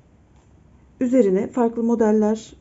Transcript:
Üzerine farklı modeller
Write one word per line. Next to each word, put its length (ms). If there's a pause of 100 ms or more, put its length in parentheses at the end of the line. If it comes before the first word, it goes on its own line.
(1000)
Üzerine 480
farklı 360
modeller 760